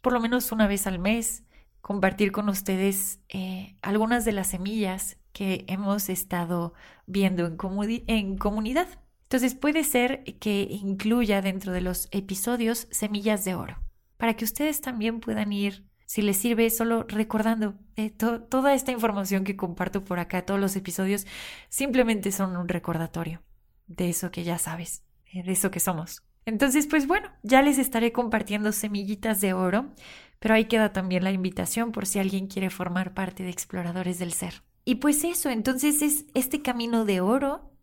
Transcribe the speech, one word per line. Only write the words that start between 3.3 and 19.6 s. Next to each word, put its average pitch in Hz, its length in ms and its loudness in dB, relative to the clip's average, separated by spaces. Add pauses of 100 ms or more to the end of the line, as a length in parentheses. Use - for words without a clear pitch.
algunas 220 420 2
de 220 80 2
las 190 160 0
semillas 190 720 -4 (140)
que 190 360 -2
hemos 202 400 -2
estado 175 680 -2 (320)
viendo 185 400 2
en 165 100 -6
comuni-, 202 520 -4
en 196 280 0
comunidad. 220 520 0 (340)
Entonces 254 320 0
puede 302 300 0
ser 254 400 0 (140)
que 202 320 0
incluya 202 720 0
dentro 190 300 -4
de 180 80 -2
los 185 300 -4
episodios 226 800 -2
semillas 208 540 0
de 185 100 -2
oro, - 260 -8 (360)
para 226 180 0
que 220 100 -4
ustedes 294 360 -2
también 226 400 -4
puedan 214 320 -2
ir, 202 340 -2 (200)
si - 160 -2
les 202 140 2
sirve, 226 340 4
solo 226 320 0
recordando, 214 720 0 (220)
eh, 214 140 -2
to-, 233 300 0
toda 262 340 4
esta 269 180 0
información 202 500 0
que 196 140 -4
comparto 190 480 -4